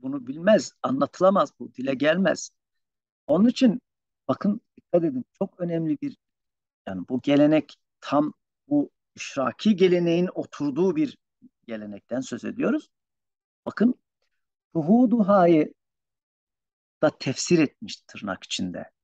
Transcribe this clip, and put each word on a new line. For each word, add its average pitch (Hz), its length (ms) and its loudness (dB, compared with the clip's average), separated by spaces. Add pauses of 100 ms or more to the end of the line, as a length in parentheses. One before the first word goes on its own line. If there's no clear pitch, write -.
bunu 131 220 -8
bilmez, 165 440 0 (120)
anlatılamaz 143 760 0
bu, 120 140 -16
dile 135 200 -6
gelmez. 156 580 -2 (760)
Onun 185 200 4
için 247 340 2 (460)
bakın 202 340 -2 (160)
dikkat - 260 -2
edin, 131 300 -4
çok - 260 -8
önemli 165 420 -4
bir, 143 160 -10 (680)
yani 92 220 -8
bu 127 120 -4
gelenek 147 540 2 (260)
tam 151 320 -2 (340)
bu 143 240 0 (240)
işraki 143 600 -2
geleneğin 175 580 2
oturduğu 151 600 -4
bir 147 220 -2 (500)
gelenekten 107 540 -10
söz 113 240 -10
ediyoruz. 226 440 -4 (760)
Bakın, 247 300 2 (800)
şuhuduhayı 190 1000 4 (1300)
da 151 60 2
tefsir - 500 -2
etmiş - 480 -4
tırnak 98 360 -10
içinde. - 480 -8 (120)